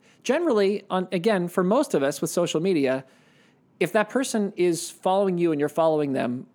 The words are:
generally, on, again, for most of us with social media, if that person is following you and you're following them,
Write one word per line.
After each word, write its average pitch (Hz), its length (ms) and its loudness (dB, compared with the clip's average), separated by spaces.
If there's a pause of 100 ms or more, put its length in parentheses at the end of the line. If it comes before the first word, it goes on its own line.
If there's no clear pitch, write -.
(220)
generally, 226 680 0
on, 185 220 -2
again, 185 360 0
for 185 160 0
most 240 300 2
of 147 80 2
us 143 180 0
with 170 100 -2
social 170 300 -2
media, 139 440 0 (760)
if 214 120 -2
that 214 180 2
person 220 460 -2
is 175 340 0
following 190 480 0
you 170 140 2
and 147 80 -2
you're 147 80 0
following 151 440 0
them, 127 420 -4